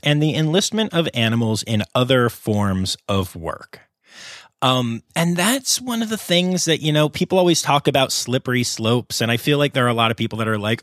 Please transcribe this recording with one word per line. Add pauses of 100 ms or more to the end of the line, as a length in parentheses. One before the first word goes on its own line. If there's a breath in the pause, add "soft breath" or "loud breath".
and
the
enlistment
of
animals
in (100)
other
forms (140)
of
work. (800 loud breath)
Um, (100)
and
that's
one
of
the
things
that,
you
know,
people
always
talk
about
slippery
slopes.
And
I
feel
like
there
are
a
lot
of
people
that
are
like,